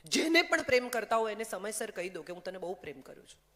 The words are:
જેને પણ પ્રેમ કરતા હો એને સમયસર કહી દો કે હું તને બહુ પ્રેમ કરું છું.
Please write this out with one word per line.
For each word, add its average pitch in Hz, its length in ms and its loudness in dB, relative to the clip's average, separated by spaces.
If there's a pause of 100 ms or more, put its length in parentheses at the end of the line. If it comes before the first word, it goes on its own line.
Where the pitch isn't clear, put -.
જેને 320 360 4
પણ 339 200 2
પ્રેમ 247 280 4
કરતા 226 260 0
હો 220 140 2
એને 214 140 -4
સમયસર 214 480 -6
કહી 185 180 -4
દો 180 120 -8
કે 175 120 -10
હું 175 100 -12
તને 185 140 -8
બહુ 180 160 -6
પ્રેમ 139 280 -12
કરું - 260 -18
છું. - 140 -20 (140)